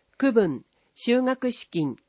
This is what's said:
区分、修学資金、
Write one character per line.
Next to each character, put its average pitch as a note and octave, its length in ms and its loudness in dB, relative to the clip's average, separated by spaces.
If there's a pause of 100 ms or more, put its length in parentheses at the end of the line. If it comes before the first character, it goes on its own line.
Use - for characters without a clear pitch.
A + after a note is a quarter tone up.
(200)
区 C4+ 120 2
分、 F#3 340 0 (280)
修 B3 300 0
学 B3+ 280 -2
資 - 200 -12
金、 D3 240 -2 (120)